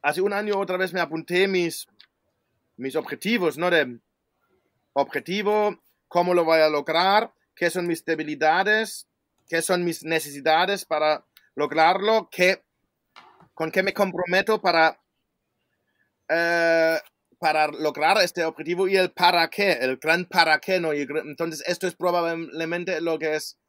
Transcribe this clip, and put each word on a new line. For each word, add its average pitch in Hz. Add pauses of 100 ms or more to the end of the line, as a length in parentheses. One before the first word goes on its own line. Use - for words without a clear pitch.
hace 151
un 208
año 208
otra 185
vez 180
me 180
apunté 170
mis, 175 (880)
mis 131
objetivos, 156
¿no? 175
De 135 (920)
objetivo, 196 (260)
cómo 175
lo 170
voy 160
a 156
lograr, 170 (220)
qué 175
son 175
mis 165
debilidades, 160 (400)
qué 165
son 175
mis 170
necesidades 160
para 151 (300)
lograrlo, 180
qué, 180 (920)
con 160
qué 190
me 196
comprometo 190
para, 165 (1300)
eh, 165 (420)
para 156
lograr 151
este 175
objetivo 175
y 190
el 185
para 175
qué, 202
el 131
gran 170
para 160
qué, 185
¿no? 160
Y 147
gr-, 147
entonces 160
esto 180
es 175
probablemente 170
lo 165
que 156
es -